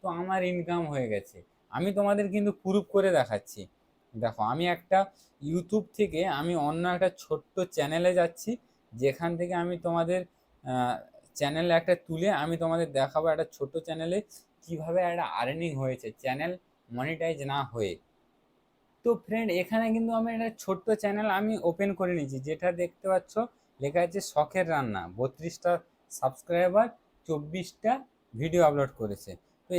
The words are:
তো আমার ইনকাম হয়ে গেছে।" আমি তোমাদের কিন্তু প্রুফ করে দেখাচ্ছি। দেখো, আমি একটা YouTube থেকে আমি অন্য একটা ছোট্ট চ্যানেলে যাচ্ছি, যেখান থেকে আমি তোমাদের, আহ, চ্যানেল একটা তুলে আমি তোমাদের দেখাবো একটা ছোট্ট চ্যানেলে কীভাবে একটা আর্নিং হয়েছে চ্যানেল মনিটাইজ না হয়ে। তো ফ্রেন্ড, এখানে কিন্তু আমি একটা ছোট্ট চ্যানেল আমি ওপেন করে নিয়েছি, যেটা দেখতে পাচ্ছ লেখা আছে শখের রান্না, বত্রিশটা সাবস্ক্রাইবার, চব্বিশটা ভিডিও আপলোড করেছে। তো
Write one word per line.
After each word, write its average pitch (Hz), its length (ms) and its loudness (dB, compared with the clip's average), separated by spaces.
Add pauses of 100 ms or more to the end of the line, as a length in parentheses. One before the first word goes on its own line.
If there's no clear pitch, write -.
তো 185 60 -6
আমার 185 360 -2
ইনকাম 175 420 -2
হয়ে 135 220 -2
গেছে।" 98 340 -6 (280)
আমি 185 220 0
তোমাদের 202 360 2
কিন্তু 202 240 2
প্রুফ 196 320 0
করে 196 260 4
দেখাচ্ছি। 110 560 0 (500)
দেখো, 113 260 -2
আমি 139 260 0
একটা 185 380 2 (360)
YouTube 175 520 -2
থেকে 175 320 0
আমি 165 300 0
অন্য 160 320 0
একটা 180 300 2
ছোট্ট - 420 -6
চ্যানেলে 160 540 0
যাচ্ছি, 175 420 0 (380)
যেখান 139 420 0
থেকে 175 180 -4
আমি 175 240 -2
তোমাদের, 170 460 0 (400)
আহ, 127 340 0 (360)
চ্যানেল 156 360 0
একটা 165 240 4
তুলে 170 360 -2
আমি 165 260 0
তোমাদের 165 360 0
দেখাবো 139 360 2
একটা 160 240 2
ছোট্ট 143 260 -6
চ্যানেলে 165 440 -4 (400)
কীভাবে 165 400 -2
একটা 170 200 0
আর্নিং 139 520 -2
হয়েছে 131 360 -4
চ্যানেল 147 460 -4 (360)
মনিটাইজ 151 500 -2
না 139 200 -2
হয়ে। 107 340 -4 (1080)
তো 233 100 4
ফ্রেন্ড, 220 380 -2
এখানে 220 400 0
কিন্তু 226 200 0
আমি 226 200 0
একটা 226 260 -4
ছোট্ট 190 320 -2
চ্যানেল 208 360 0
আমি 208 360 0
ওপেন 190 320 0
করে 180 200 -2
নিয়েছি, 135 240 -4
যেটা 156 340 -2
দেখতে 175 360 -6
পাচ্ছ 185 300 0 (420)
লেখা 143 200 0
আছে 180 200 0
শখের 165 480 0
রান্না, 107 480 -2
বত্রিশটা 165 640 -2 (320)
সাবস্ক্রাইবার, 180 800 2 (400)
চব্বিশটা 165 640 -4 (420)
ভিডিও 160 340 2
আপলোড 139 220 2 (100)
করেছে। 101 300 -6 (400)
তো - 80 -8